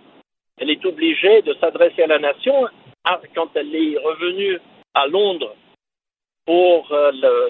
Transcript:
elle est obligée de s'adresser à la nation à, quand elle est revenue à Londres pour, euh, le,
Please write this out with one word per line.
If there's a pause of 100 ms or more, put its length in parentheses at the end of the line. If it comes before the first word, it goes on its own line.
(580)
elle
est
obligée
de
s'adresser
à
la
nation (360)
à, (160)
quand
elle
est
revenue (340)
à
Londres (880)
pour,
euh,
le,